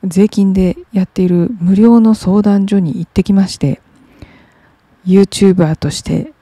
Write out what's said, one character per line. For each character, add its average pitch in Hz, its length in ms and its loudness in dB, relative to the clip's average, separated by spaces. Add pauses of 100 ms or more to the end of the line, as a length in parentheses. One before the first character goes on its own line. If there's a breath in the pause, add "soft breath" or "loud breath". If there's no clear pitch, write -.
税 190 240 0
金 196 240 -2
で 185 240 -2 (160)
や 185 120 -2
っ - 20 -6
て - 160 -6
い 180 60 0
る 175 220 0 (100)
無 180 140 0
料 233 260 4
の 220 140 2
相 202 280 -2
談 202 240 0
所 202 140 0
に 165 180 -4
行 165 100 -10
っ - 20 -20
て 190 120 -2
き 202 100 -4
ま 196 140 2
し - 120 -12
て、 - 220 -4 (1300 soft breath)
YouTuber 185 720 2
と 151 140 -6
し - 120 -10
て 240 400 -6